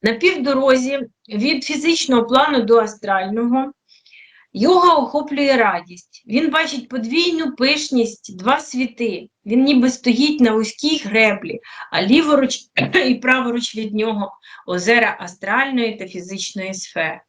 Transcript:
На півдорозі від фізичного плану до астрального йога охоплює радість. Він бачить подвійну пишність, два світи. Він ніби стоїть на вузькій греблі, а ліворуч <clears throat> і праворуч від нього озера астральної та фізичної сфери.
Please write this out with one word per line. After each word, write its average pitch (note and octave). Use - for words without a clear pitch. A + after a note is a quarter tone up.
На A3+
півдорозі C4+
від B3+
фізичного D4+
плану C4
до A3+
астрального A3
йога F4
охоплює C#4
радість. F3+
Він C#4
бачить D#4
подвійну D#4
пишність, B3+
два B3+
світи. A#3+
Він A#3
ніби B3+
стоїть B3+
на A3+
вузькій A3+
греблі, G3+
а D#3
ліворуч C#4
<clears throat> -
і B3
праворуч A#3+
від G#3+
нього G#3+
озера G3+
астральної A3+
та F#3+
фізичної F#3
сфери. E3